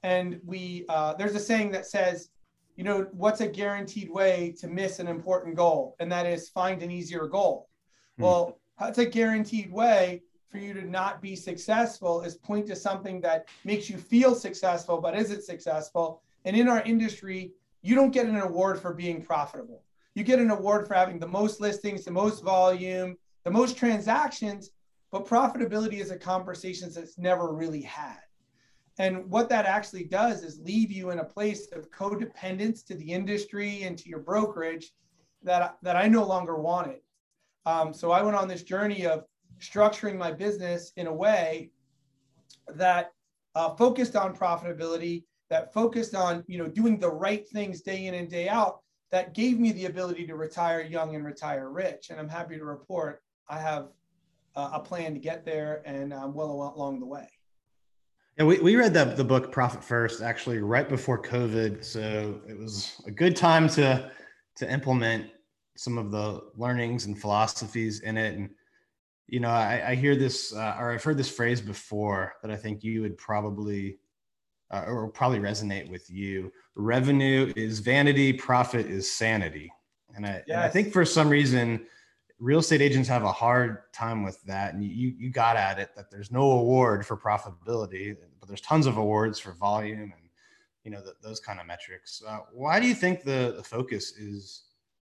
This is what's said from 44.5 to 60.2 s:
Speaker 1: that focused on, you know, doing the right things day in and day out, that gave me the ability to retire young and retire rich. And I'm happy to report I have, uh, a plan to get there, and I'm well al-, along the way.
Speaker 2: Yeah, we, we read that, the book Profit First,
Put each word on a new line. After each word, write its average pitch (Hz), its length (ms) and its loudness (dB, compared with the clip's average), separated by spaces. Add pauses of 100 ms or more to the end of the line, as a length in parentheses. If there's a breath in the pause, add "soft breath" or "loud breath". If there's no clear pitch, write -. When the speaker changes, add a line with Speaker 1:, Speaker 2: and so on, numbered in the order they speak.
Speaker 1:
that - 240 -2
focused 226 440 0
on, 175 320 0
you 180 100 -8
know, 170 80 -6
doing 214 320 2
the 180 120 2
right 202 380 -2
things 202 340 -6
day 190 240 -6
in 185 80 -6
and 175 140 -6
day 175 200 -4
out, 185 320 0 (320)
that 180 200 0
gave 233 280 2
me 233 100 4
the 185 160 -4
ability 175 400 -6
to 160 80 -10
retire 165 460 -2
young 160 340 -6
and 151 100 -8
retire 147 460 -8
rich. 180 400 -6
And 160 80 -14
I'm 151 100 -10
happy 165 300 -10
to 156 60 -14
report 147 580 -8 (260)
I 151 120 -8
have, 151 300 -6 (680)
uh, 143 180 -6
a 151 40 -4
plan 160 360 -8
to 143 40 -10
get 160 260 -8
there, 151 400 -6
and 139 300 -8
I'm 135 180 -8
well 151 180 -6
al-, 143 260 -8
along 139 240 -6
the 123 60 -10
way. 139 220 -12 (1120)
Speaker 2:
Yeah, 156 60 6
we, 175 160 8
we 185 160 6
read 226 180 6
that, 135 220 6
the 135 80 2
book 123 260 2
Profit 120 320 0
First, 117 400 0